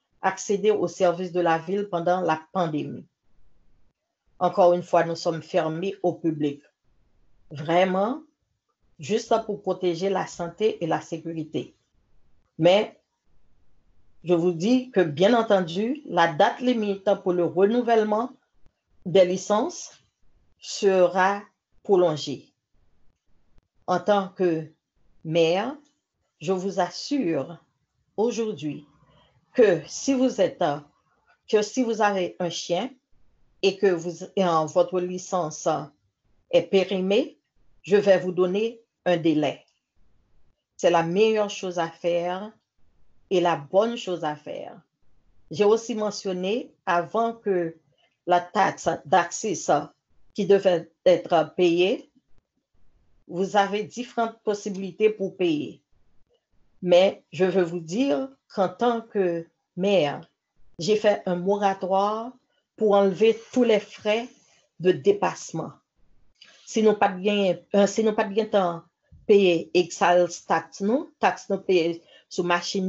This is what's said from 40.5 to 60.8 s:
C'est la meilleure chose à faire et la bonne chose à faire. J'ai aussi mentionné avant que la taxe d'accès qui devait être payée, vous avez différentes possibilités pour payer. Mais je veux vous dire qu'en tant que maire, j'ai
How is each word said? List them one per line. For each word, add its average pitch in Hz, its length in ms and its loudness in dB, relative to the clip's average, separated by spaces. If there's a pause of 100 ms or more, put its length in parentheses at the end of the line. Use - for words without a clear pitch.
C'est 180 140 0
la 170 120 2
meilleure 208 480 0
chose 180 280 -10
à 165 100 -2
faire 180 640 -6 (800)
et 185 100 2
la 170 160 2
bonne 190 400 0
chose 175 260 -8
à 151 140 -6
faire. - 440 -14 (720)
J'ai 165 140 0
aussi 220 300 2
mentionné 202 800 -6 (140)
avant 190 460 -2
que 180 440 -4 (500)
la 175 140 4
taxe 180 480 -2 (160)
d'accès 185 500 0 (800)
qui 196 120 -4
devait 190 440 2 (140)
être 170 520 2
payée, 180 540 2 (1200)
vous 180 280 -4
avez 202 260 0
différentes 226 600 -6
possibilités 202 680 -2
pour 196 260 -8
payer. 165 460 -4 (1000)
Mais 180 500 4
je 165 120 -2
veux 185 180 2
vous 170 180 -4
dire 269 480 -2 (200)
qu'en 185 200 -2
tant 233 340 -2
que 170 440 -4 (300)
maire, 175 440 0 (580)
j'ai 185 180 0